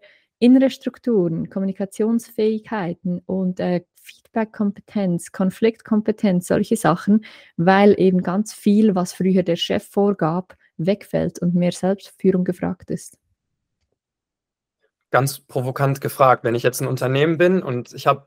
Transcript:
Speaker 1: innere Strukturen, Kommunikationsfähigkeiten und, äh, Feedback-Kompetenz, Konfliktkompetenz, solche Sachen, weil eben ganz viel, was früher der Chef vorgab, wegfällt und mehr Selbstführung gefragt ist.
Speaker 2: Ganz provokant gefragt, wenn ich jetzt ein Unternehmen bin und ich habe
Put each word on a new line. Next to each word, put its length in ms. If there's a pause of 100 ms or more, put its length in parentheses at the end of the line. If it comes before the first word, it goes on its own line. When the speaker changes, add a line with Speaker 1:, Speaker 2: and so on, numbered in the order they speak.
(400)
Speaker 1:
innere 300
Strukturen, 800
Kommunikationsfähigkeiten 1800
und, 340
äh, 240 (120)
Feedback-Kompetenz, 1400
Konfliktkompetenz, 1160
solche 300
Sachen, 480 (320)
weil 420
eben 240
ganz 300
viel, 420
was 180
früher 300
der 140
Chef 300
vorgab, 680 (200)
wegfällt 640
und 160
mehr 160
Selbstführung 720
gefragt 480
ist. 260 (1900)
Speaker 2:
Ganz 280
provokant 640
gefragt, 420
wenn 120
ich 80
jetzt 180
ein 60
Unternehmen 500
bin 240
und 320
ich 140
habe 200